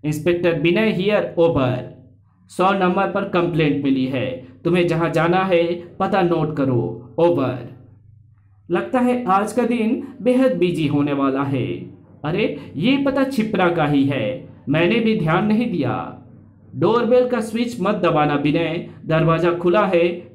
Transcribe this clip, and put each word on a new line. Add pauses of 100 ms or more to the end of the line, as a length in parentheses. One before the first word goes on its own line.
इंस्पेक्टर
विनय
हियर,
ओवर। (720)
सौ
नंबर
पर
कंप्लेंट
मिली
है, (340)
तुम्हें
जहां
जाना
है (360)
पता
नोट
करो,
ओवर। (1000)
लगता
है
आज
का
दिन (200)
बेहद
busy
होने
वाला
है। (580)
अरे,
ये
पता
छिपरा
का
ही
है, (200)
मैंने
भी
ध्यान
नहीं
दिया। (760)
डोरबेल
का
स्विच
मत
दबाना
विनय, (180)
दरवाजा
खुला
है (260)